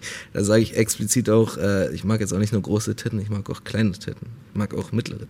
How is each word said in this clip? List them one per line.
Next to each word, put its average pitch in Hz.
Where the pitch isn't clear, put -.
da -
sag 110
ich -
explizit 110
auch, 110
äh, 92
ich -
mag 107
jetzt 92
auch 90
nicht 107
nur 107
große 104
Titten, 110
ich 101
mag 101
auch -
kleine 110
Titten. -
Ich -
mag 104
auch -
mittlere -